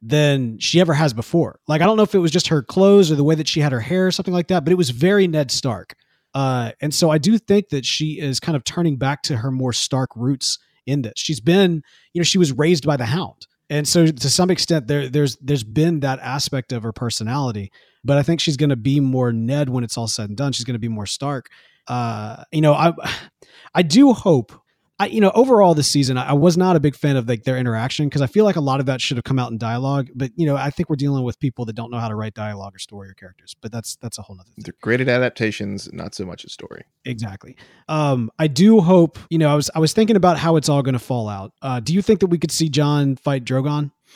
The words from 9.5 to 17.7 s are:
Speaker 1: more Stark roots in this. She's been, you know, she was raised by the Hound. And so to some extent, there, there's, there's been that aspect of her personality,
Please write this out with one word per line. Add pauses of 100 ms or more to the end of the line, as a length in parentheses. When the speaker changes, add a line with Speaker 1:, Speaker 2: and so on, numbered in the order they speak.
Speaker 1:
more
Stark
roots (260)
in
this.
She's
been, (300)
you
know,
she
was
raised
by
the
Hound. (220)
And
so
to
some
extent,
there,
there's,
there's
been
that
aspect
of
her
personality, (320)